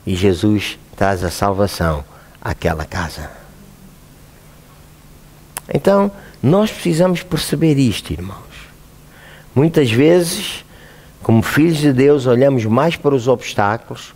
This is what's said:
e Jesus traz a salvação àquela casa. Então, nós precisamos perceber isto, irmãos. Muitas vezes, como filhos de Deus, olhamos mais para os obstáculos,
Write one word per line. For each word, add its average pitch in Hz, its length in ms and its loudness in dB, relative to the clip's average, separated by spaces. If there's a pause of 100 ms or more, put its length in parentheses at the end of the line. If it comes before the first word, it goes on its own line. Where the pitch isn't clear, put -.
e 98 100 -4
Jesus 98 640 0 (180)
traz 98 280 0
a 90 60 -2
salvação 92 720 -2 (380)
àquela 80 440 -6
casa. 80 460 -10 (2500)
Então, 196 380 2 (300)
nós 196 300 2
precisamos 175 520 0
perceber 156 540 0
isto, 127 340 0
irmãos. 90 260 -10 (1160)
Muitas 147 360 2
vezes, 170 760 2 (560)
como 113 200 4
filhos 156 360 0
de 147 160 2
Deus, 135 320 4
olhamos 123 400 2
mais 135 300 0
para 143 200 0
os 120 120 -2
obstáculos, 117 880 -4